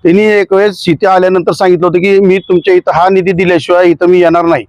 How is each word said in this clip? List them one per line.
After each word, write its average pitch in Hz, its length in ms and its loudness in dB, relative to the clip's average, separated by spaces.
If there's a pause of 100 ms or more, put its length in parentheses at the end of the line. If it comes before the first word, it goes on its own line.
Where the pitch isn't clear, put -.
त्यांनी 185 200 2
एक 208 300 0
वेळेस 196 360 -2
इथे 170 180 -2
आल्यानंतर 185 460 0
सांगितलं 180 340 0
होतं 175 120 0
की 196 220 2
"मी 190 180 2
तुमच्या 180 360 -2
इथं 180 180 -2
हा 165 160 0
निधी 190 240 0
दिल्याशिवाय 175 540 0
इथं 175 200 0
मी 180 140 2
येणार 170 240 0
नाही." 151 240 -2